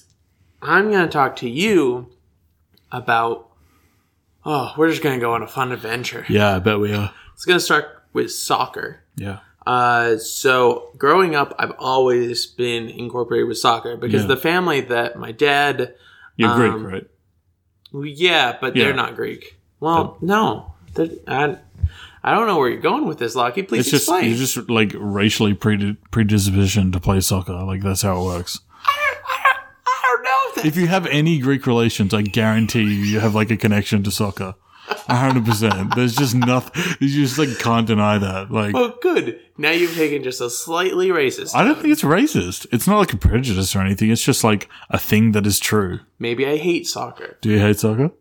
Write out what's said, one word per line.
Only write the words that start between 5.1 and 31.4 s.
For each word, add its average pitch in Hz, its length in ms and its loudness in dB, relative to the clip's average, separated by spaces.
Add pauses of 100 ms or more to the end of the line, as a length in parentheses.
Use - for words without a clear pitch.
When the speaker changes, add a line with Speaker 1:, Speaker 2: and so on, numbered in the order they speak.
Speaker 1:
go 120 140 -2
on 113 100 -2
a 104 40 -10
fun 127 260 -4
adventure. 117 560 -8
Speaker 2:
Yeah, 104 280 2
I - 20 -2
bet 104 220 2
we 104 120 -2
are. 101 200 -4 (220)
Speaker 1:
It's - 120 -18
gonna 175 140 4
start - 520 -2
with 123 180 -2
soccer. - 720 -4 (160)
Speaker 2:
Yeah. 98 220 -10 (280)
Speaker 1:
Uh, 120 520 2
so 123 800 0
growing 165 360 4
up, 139 240 -2
I've 113 200 -2
always 127 680 2
been 117 440 -4
incorporated 117 580 -2
with 110 100 -6
soccer 117 380 0
because 110 260 0
Speaker 2:
Yeah. 101 60 -2
Speaker 1:
the 131 80 2
family 165 460 0
that 120 360 -2
my 113 140 -12
dad, 143 600 0 (420)
Speaker 2:
You're 117 180 2
Greek, 117 180 4
Speaker 1:
um, 110 140 -6
Speaker 2:
right? 95 200 -10 (840)
Speaker 1:
well, 143 120 -8
yeah, 147 560 2
but 127 140 -4
they're 135 160 4
Speaker 2:
Yeah. 135 60 -2
Speaker 1:
not 117 200 -4
Greek. - 400 -10 (240)
Well, 160 400 -2
Speaker 2:
Yep. 165 80 -4
Speaker 1:
no. 202 440 0 (220)
They're, 165 140 -2 (200)
I, 147 280 -2 (680)
I 143 100 2
don't 214 120 2
know 190 120 2
where 127 100 2
you're 117 120 -4
going 247 260 0
with - 120 -4
this, 113 160 -4
Lockie. 123 280 0
Please 120 180 -2
Speaker 2:
It's 123 100 0
just, 143 140 2
Speaker 1:
explain. 170 240 2
Speaker 2:
you're 117 100 0
just, 123 300 -4
like, 110 280 2
racially 104 580 0
predi-, 104 420 0 (160)
predispositioned 98 800 2
to 90 80 -2
play 95 200 2
soccer. 92 340 -2 (100)
Like, 95 180 -4
that's 95 200 -2
how 92 180 0
it 90 40 -2
works. 90 360 -6 (240)
Speaker 1:
I 554 100 0 (120)
don't, 523 200 -6
I 523 180 -6
don't, 523 200 0 (220)
I 508 200 -2
don't 240 160 0
know - 80 -4 (180)
if - 80 -12
that's 156 120 -2
Speaker 2:
If 151 80 -2
you 180 120 2
have 180 180 0
any 151 340 2